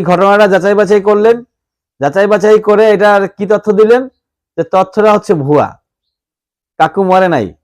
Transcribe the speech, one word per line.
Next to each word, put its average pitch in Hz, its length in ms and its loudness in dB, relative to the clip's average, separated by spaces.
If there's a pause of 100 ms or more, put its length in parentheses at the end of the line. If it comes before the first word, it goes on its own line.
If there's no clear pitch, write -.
ঘটনাটা 196 500 2
যাচাই 196 260 0
বাছাই 208 300 0
করলেন, 214 260 2 (680)
যাচাই 180 260 -2
বাছাই 208 320 2
করে 208 240 0 (100)
এটার 202 280 2 (160)
কি 202 140 -8
তথ্য 208 160 -2 (120)
দিলেন? 226 220 2 (560)
যে 165 60 -4 (100)
তথ্যটা 190 400 -2
হচ্ছে 208 200 -2 (100)
ভুয়া, 139 240 0 (1120)
কাকু 160 240 -2
মরে 185 240 0
নাই। 131 200 -2 (160)